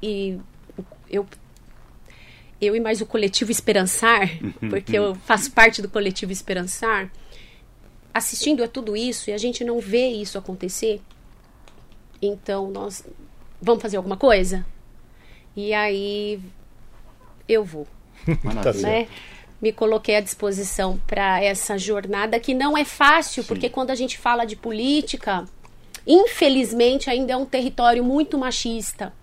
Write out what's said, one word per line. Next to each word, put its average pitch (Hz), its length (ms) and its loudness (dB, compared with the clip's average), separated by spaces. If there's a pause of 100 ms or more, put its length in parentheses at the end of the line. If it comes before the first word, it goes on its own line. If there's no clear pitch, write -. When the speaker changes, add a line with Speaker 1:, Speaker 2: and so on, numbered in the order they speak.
Speaker 1:
e 196 360 -4 (720)
eu, 196 160 -2 (1300)
eu 208 160 2
e 233 40 2
mais 220 200 0
o 214 60 -4
Coletivo 214 460 0
Esperançar, 202 760 4 (200)
Speaker 2:
<laughs> - 200 -8
Speaker 1:
porque 196 280 -2
eu 202 180 0
faço 196 360 0
parte 226 300 6
do 196 60 -8
Coletivo 196 440 -4
Esperançar, 190 800 -4 (1000)
assistindo 247 500 0
a 226 40 -2
tudo 220 300 -6
isso 233 320 -4
e 208 40 -4
a 208 40 -4
gente 240 260 -4
não 240 160 -2
vê 226 280 0
isso 208 300 -6
acontecer, 190 600 -4 (1200)
então, 196 500 -4
nós 196 320 -10 (580)
vamos 226 200 2
fazer 208 160 -4
alguma 190 200 -4
coisa? 190 480 4 (920)
E 208 180 -2
aí, 208 640 -2 (1080)
eu 220 160 4
vou. 156 240 -10 (380)
Speaker 2:
<laughs> - 20 0 (360)
Tá - 80 4
Speaker 1:
Né? - 20 2
Speaker 2:
certo. 214 380 0 (480)
Speaker 1:
Me 220 140 2
coloquei 220 420 2
à 208 60 4
disposição 190 840 -2
pra 190 360 2
essa 202 360 0
jornada, 202 600 -2
que 262 140 -2
não 277 240 2
é 294 80 2
fácil, 294 560 4
Speaker 2:
Sim. 214 60 -6
Speaker 1:
porque 226 220 -2
quando 254 200 -4
a 262 60 0
gente 247 220 -4
fala 240 280 0
de 214 100 -8
política, 233 920 -2 (600)
infelizmente, 269 1040 4
ainda 254 240 0
é 254 40 -2
um 269 80 -2
território 247 580 2
muito 285 340 2
machista. 233 840 -6